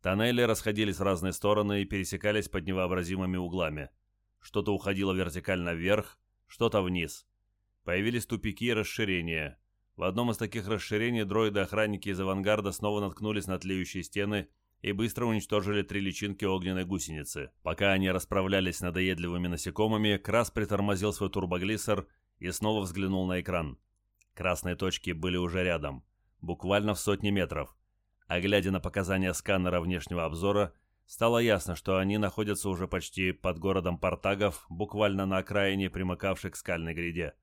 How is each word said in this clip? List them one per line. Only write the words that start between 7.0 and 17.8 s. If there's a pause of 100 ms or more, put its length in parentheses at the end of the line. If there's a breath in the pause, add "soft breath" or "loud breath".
Появились
тупики
и
расширения. (380)
В
одном
из
таких
расширений
дроиды-охранники
из
авангарда
снова
наткнулись
на
тлеющие
стены (340)
и
быстро
уничтожили
три
личинки
огненной
гусеницы. (140)
Пока